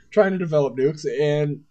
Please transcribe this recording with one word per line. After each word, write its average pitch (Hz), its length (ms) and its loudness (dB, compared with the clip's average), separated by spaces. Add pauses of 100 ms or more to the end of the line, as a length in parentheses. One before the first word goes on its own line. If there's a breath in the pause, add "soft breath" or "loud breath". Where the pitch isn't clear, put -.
(100)
trying 196 220 2
to 185 60 -2
develop 151 380 0
nukes, 147 280 0 (160)
and 147 500 0